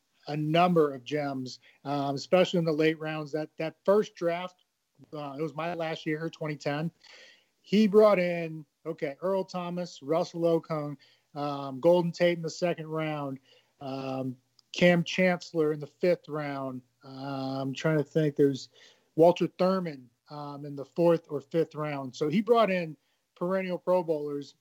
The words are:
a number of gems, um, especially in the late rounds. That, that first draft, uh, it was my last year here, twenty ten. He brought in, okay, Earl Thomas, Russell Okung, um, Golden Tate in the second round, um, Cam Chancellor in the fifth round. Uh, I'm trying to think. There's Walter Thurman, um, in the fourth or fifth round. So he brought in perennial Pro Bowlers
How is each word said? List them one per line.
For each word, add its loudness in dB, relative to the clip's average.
a -4
number 4
of -12
gems, -6
um, -2
especially 2
in 0
the 0
late 2
rounds. -8
That, -6
that -6
first 4
draft, -4
uh, -10
it -4
was -6
my -6
last -6
year -2
here, -6
twenty -8
ten. -4
He 4
brought 6
in, -2
okay, -6
Earl 0
Thomas, -8
Russell -2
Okung, 0
um, -6
Golden 4
Tate 0
in -8
the -4
second -4
round, -6
um, -8
Cam 4
Chancellor 0
in -6
the -12
fifth 0
round. -6
Uh, -8
I'm -4
trying 0
to 2
think. 0
There's 2
Walter 6
Thurman, -2
um, -12
in -12
the -10
fourth 2
or -4
fifth -2
round. -8
So -2
he 2
brought 4
in -4
perennial -2
Pro 2
Bowlers -4